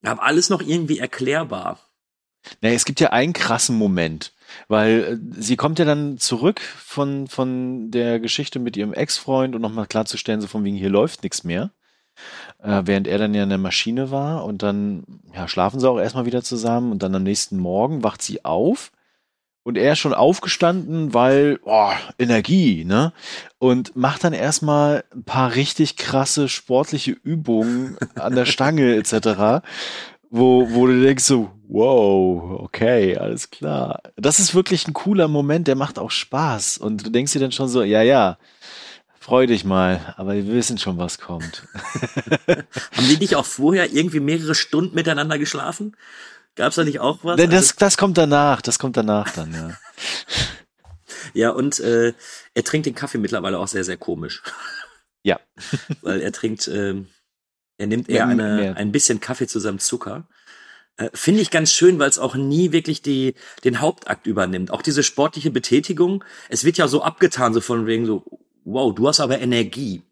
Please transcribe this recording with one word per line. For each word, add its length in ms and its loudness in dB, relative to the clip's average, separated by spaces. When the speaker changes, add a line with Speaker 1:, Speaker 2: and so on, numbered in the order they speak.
Speaker 1:
aber 120 -6
alles 260 2
noch 120 0
irgendwie 380 -2
erklärbar. 800 -6
Speaker 2:
Naja, 140 2
es 100 0
gibt 140 -4
ja 120 4
einen 220 2
krassen 440 0
Moment, 560 0
weil, 500 2
äh, 60 -12
sie 160 0
kommt 220 -2
ja 60 4
dann 320 -2
zurück 440 -2
von, 680 -6
von 640 -6
der 280 0
Geschichte 400 -6
mit 180 -6
ihrem 160 -4
Ex-Freund 600 -2
und 60 -6
nochmal 260 -6
klarzustellen, 540 -4
so 60 -6
von 160 -6
wegen, 140 -4
hier 120 -2
läuft 340 2
nix 200 -8
mehr. 280 -4
Äh, 220 0
während 220 2
er 120 0
dann 140 0
ja 100 2
in 60 0
der 80 0
Maschine 540 -2
war 340 -4
und 180 -8
dann, 400 -2
ja, 120 -8
schlafen 320 -2
sie 100 4
auch 100 0
erstmal 260 -2
wieder 180 -2
zusammen 480 -2
und 120 -4
dann 120 -2
am 80 0
nächsten 340 -2
Morgen 460 -2
wacht 180 -2
sie 240 -10
auf 460 -2
und 140 -4
er 160 4
ist 60 0
schon 140 0
aufgestanden, 1000 0
weil, 460 4
boah, 360 2
Energie, 680 2
ne? 260 2
Und 380 2
macht 260 -2
dann 100 2
erstmal 720 0
ein 120 -14
paar 300 0
richtig 420 0
krasse 500 0
sportliche 640 -2
Übungen 840 -2
an 180 -4
der 120 2
Stange 500 4
<laughs> 0 -
et 120 2
cetera, 540 2
wo, 440 6
wo 140 6
du 160 6
denkst 220 4
so, 260 2
wow, 960 2
okay, 560 2
alles 340 -6
klar. 500 -6
Das 240 2
ist 160 2
wirklich 320 2
ein 60 -6
cooler 340 2
Moment, 400 0
der 80 4
macht 240 -4
auch 120 -6
Spaß. 680 -4
Und 260 -4
du 60 -8
denkst 220 0
dir 60 0
dann 120 0
schon 160 -2
so, 160 2
ja, 180 4
ja, 360 4
freu 280 2
dich 180 2
mal, 520 0
aber 180 -6
wir 120 -4
wissen 300 -2
schon, 200 -4
was 220 -6
kommt. 480 -12
<laughs> 800 -4
Speaker 1:
Haben 600 -2
die 80 6
nicht 180 2
auch 100 0
vorher 480 2
irgendwie 280 0
mehrere 340 0
Stunden 400 -2
miteinander 420 -2
geschlafen? 600 -6
Gab's 200 -2
da 80 2
nicht 160 -2
auch 240 -2
was? 140 0
Speaker 2:
Denn 140 6
das, 200 6
Speaker 1:
Also 80 -4
Speaker 2:
das 180 4
kommt 200 2
danach, 440 4
das 180 -2
kommt 180 -2
danach 340 0
dann, 220 -10
ja. 220 -10
<laughs> 1600 -10
Speaker 1:
Ja, 180 4
und, 280 -2
äh, 340 2
er 100 0
trinkt 220 -2
den 100 -4
Kaffee 220 -6
mittlerweile 420 -2
auch 80 -4
sehr, 160 -4
sehr 140 -6
komisch. 460 -8
Speaker 2:
Ja. 160 0
Speaker 1:
<laughs> 300 -8
Weil 200 -4
er 100 -4
trinkt, 360 -6
ähm, 400 -4
er 100 -6
nimmt 200 -2
Speaker 2:
Ja, 100 0
Speaker 1:
eher 100 2
eine, 280 2
Speaker 2:
mehr. 220 -2
Speaker 1:
ein 140 -4
bisschen 280 0
Kaffee 280 -6
zu 120 -4
seinem 200 -6
Zucker. 480 -6
Äh, 160 -6
finde 280 2
ich 100 -2
ganz 220 2
schön, 260 6
weil's 200 2
auch 160 -2
nie 360 2
wirklich 300 -2
die, 340 -2
den 180 0
Hauptakt 460 -4
übernimmt. 440 -2
Auch 100 -6
diese 220 0
sportliche 480 0
Betätigung, 720 0
es 140 -4
wird 140 2
ja 100 4
so 160 0
abgetan, 500 2
so 80 2
von 240 -2
wegen 200 0
so, 200 -2
wow, 280 0
du 140 2
hast 120 2
aber 200 0
Energie. 640 -2